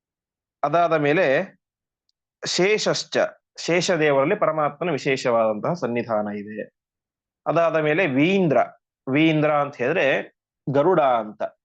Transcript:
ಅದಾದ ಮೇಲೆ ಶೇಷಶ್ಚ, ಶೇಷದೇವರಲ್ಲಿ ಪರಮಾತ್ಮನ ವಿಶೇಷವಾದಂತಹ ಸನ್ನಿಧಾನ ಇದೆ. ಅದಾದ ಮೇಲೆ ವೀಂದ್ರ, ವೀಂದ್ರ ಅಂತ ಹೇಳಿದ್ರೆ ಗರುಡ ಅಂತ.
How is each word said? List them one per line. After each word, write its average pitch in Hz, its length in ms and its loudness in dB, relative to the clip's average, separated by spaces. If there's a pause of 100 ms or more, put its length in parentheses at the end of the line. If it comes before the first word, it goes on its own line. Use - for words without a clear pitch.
(640)
ಅದಾದ 160 300 2
ಮೇಲೆ 151 320 2 (1200)
ಶೇಷಶ್ಚ, 180 720 -2 (420)
ಶೇಷದೇವರಲ್ಲಿ 165 760 0
ಪರಮಾತ್ಮನ 156 540 -2
ವಿಶೇಷವಾದಂತಹ 123 840 0
ಸನ್ನಿಧಾನ 117 540 -4
ಇದೆ. 104 360 -10 (840)
ಅದಾದ 160 300 0
ಮೇಲೆ 156 320 0
ವೀಂದ್ರ, 151 500 2 (520)
ವೀಂದ್ರ 151 420 2
ಅಂತ 143 240 -2
ಹೇಳಿದ್ರೆ 151 640 -2 (320)
ಗರುಡ 151 320 2
ಅಂತ. 113 400 0 (240)